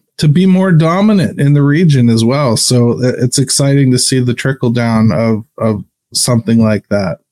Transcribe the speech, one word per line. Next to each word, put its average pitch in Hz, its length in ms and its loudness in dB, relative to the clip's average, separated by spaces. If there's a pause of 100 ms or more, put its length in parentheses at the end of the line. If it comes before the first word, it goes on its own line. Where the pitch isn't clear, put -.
(160)
to 160 100 -2
be 170 200 2
more 185 260 2
dominant 180 680 0
in 143 140 2
the 143 80 2
region 143 460 2
as 113 160 2
well. 127 320 0
So 120 380 0
i-, 123 240 -2
it's 127 200 -2
exciting 139 540 0
to 123 80 2
see - 180 -2
the 123 160 -2
trickle 131 360 -4
down 113 420 0
of, 110 320 -2 (140)
of 107 260 -4 (280)
something 117 460 -2
like 110 300 0
that. 101 300 -4 (140)